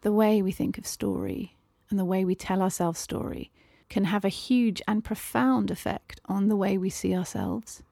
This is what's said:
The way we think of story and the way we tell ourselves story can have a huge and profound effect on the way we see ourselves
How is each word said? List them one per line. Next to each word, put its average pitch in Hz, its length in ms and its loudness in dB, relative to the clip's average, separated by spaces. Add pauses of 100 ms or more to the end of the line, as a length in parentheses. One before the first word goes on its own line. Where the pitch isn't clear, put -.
The 214 100 2
way 214 300 6
we 190 100 0
think - 260 -2
of - 80 -12
story - 680 -4 (340)
and 202 80 0
the 190 60 2
way 185 200 2
we 185 120 2
tell 190 260 0
ourselves 175 380 0
story - 500 -6 (400)
can 202 140 2
have 196 200 0
a 196 60 4
huge 233 580 2
and 214 160 0
profound 233 640 0
effect - 540 -6
on 196 240 0
the 214 80 4
way 196 220 2
we 185 100 0
see 185 260 -2
ourselves 180 760 -4